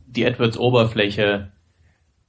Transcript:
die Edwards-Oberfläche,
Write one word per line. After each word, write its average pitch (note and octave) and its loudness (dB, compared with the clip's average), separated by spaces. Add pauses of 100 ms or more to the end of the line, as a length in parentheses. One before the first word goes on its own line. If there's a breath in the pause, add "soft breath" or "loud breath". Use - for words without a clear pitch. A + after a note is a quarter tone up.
die - -4
Edwards-Oberfläche, A2+ 0 (760)